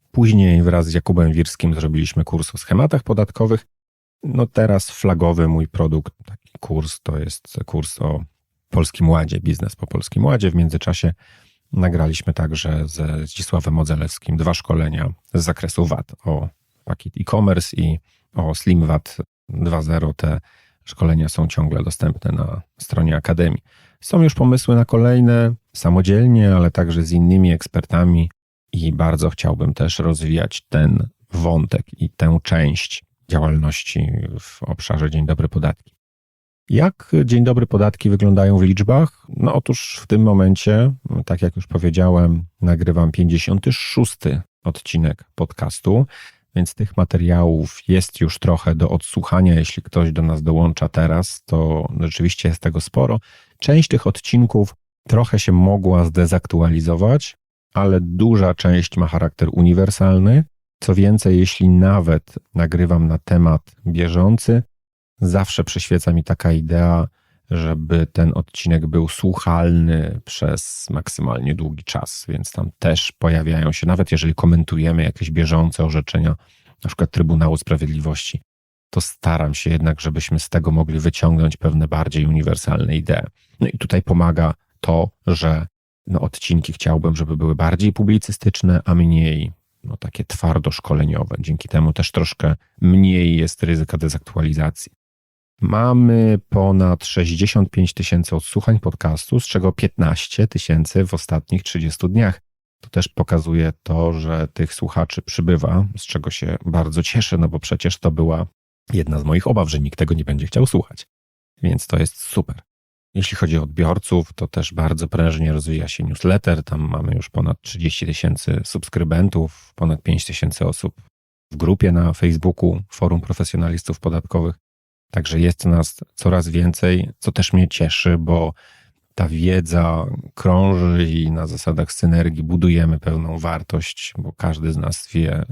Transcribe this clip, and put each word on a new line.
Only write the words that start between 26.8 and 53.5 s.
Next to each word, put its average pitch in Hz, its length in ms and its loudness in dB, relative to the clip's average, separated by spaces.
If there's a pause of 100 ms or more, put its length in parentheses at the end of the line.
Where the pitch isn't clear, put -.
z 80 100 -2
innymi 87 400 4
ekspertami 85 800 0 (420)
i 82 200 -2
bardzo 80 380 0
chciałbym 80 440 -2
też 80 240 -2
rozwijać 80 720 -2
ten 78 400 2 (240)
wątek 82 680 -2
i 80 100 -4
tę 80 320 2
część - 640 -2 (260)
działalności 78 800 -2 (300)
w - 220 -18
obszarze - 480 -4
Dzień 76 160 -2
Dobry 78 220 -2
Podatki. - 460 -4 (760)
Jak 160 420 0 (120)
Dzień 120 200 4
Dobry 120 220 2
Podatki 104 440 0
wyglądają 98 480 4
w 92 40 6
liczbach? 104 640 2
No - 260 -2
otóż - 480 -4
w - 40 -20
tym 107 160 4
momencie, 104 680 4 (340)
tak 82 160 -2
jak 87 140 -2
już 95 100 -8
powiedziałem, 85 800 2 (160)
nagrywam 85 520 2
pięćdziesiąty 90 600 0
szósty - 680 -2 (240)
odcinek 80 600 -2 (100)
podcastu, - 720 -2 (480)
więc 175 200 -2
tych - 220 -6
materiałów 85 920 0
jest 92 320 0
już 82 180 -2
trochę 82 360 0
do 80 160 0
odsłuchania. 90 640 2
Jeśli - 280 -2
ktoś 82 300 0
do 80 100 -2
nas 80 200 0
dołącza 80 460 2
teraz, 82 560 -2
to 80 440 -2 (120)
rzeczywiście 85 480 -2
jest 82 120 -2
tego 82 200 -2
sporo. 85 400 -2 (380)